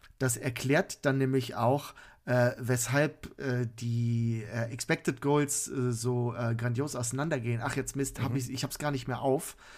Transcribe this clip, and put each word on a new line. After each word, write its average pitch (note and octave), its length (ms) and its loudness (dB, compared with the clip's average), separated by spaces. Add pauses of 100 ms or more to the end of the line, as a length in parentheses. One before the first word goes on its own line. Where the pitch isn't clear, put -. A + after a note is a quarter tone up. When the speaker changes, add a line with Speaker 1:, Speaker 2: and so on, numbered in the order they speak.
(180)
Speaker 1:
das B2 200 0
erklärt - 680 0
dann C3+ 140 4
nämlich C3 340 2
auch, B2 400 2 (320)
äh, B2 320 4
weshalb, B2+ 800 0
äh, B2 280 0 (120)
die, A#2 720 0
äh, A#2 200 -2
Expected D#3+ 500 -2
Goals, C#3+ 460 2
äh, B2 240 0
so, A#2+ 420 0
äh, A#2 220 0
grandios A#2+ 400 -2
auseinandergehen. B2 680 -2
Ach, C#3 120 -2
jetzt C3 200 -4
Mist, C3+ 280 -2
hab B2+ 80 0
Speaker 2:
Mhm. B2+ 60 0
Speaker 1:
ich's, B2 120 -2
ich B2+ 140 -4
hab's - 160 -6
gar D3 100 0
nicht C3 180 -2
mehr B2+ 140 -2
auf. C#3 340 0 (220)